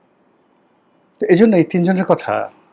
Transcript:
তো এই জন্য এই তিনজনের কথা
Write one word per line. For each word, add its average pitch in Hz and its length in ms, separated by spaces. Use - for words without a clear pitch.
তো - 60
এই 175 120
জন্য 214 180
এই 165 80
তিনজনের 180 420
কথা 107 460